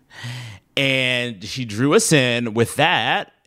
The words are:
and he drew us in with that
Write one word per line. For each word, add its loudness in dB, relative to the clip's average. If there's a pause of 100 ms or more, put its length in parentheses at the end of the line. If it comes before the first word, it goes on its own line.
(760)
and -2
he -8
drew 0
us 4
in 2
with 0
that 0 (160)